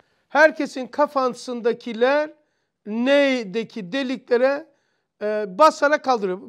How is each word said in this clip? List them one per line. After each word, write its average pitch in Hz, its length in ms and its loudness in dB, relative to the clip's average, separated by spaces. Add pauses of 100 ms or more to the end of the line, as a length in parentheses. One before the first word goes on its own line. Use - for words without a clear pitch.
(280)
Herkesin 285 580 2
kafasındakiler 254 1400 -2 (560)
neydeki 226 1040 0
deliklere, 269 760 -2 (540)
e, 214 220 -4 (140)
basarak 302 460 4
kaldırıyor, 202 340 -2 (100)